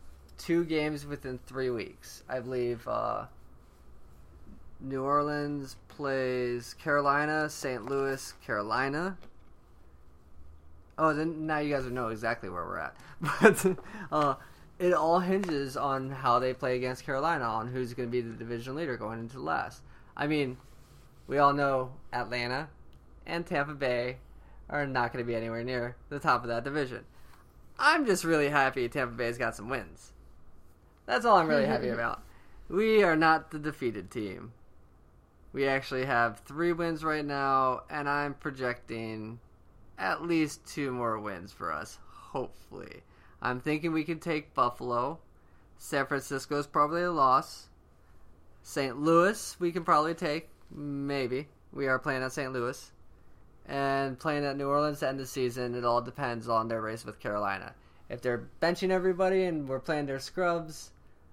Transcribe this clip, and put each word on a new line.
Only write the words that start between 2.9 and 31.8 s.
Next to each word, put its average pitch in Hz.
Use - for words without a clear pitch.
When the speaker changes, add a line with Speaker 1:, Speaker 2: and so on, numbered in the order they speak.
Speaker 1:
New 135
Orleans 147
plays 127
Carolina, 147
Saint 127
Louis, 135
Carolina. 135
Oh, 156
then 156
now 156
you 147
guys 135
would 123
know 123
exactly 113
where 87
we're 90
at. 76
<laughs> -
But, 185
uh, 147
it 180
all 165
hinges 175
on 135
how 131
they 127
play 127
against 127
Carolina, 147
on 110
who's 123
gonna 123
be 123
the 113
division 120
leader 147
going 110
into 117
last. -
I 147
mean, 143
we 139
all 143
know 135
Atlanta 123
and 170
Tampa 147
Bay 127
are 143
not 123
gonna 123
be 117
anywhere 113
near 120
the 143
top 156
of 120
that 117
division. 135
I'm 302
just 196
really 151
happy 135
Tampa 120
Bay's 120
got 120
some 104
wins. 104
That's 120
all 127
I'm 160
really 143
happy 123